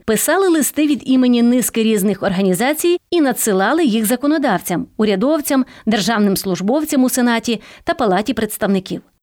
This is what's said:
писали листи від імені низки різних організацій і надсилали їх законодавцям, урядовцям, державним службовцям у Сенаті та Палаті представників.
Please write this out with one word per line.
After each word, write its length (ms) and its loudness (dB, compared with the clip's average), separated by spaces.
писали 420 0
листи 380 0
від 180 0
імені 380 2
низки 400 0
різних 400 0
організацій 760 0
і 100 0
надсилали 640 0
їх 220 0
законодавцям, 800 -2
урядовцям, 680 0
державним 500 0
службовцям 680 0
у 40 2
Сенаті 520 0
та 100 -2
Палаті 400 0
представників. 680 -4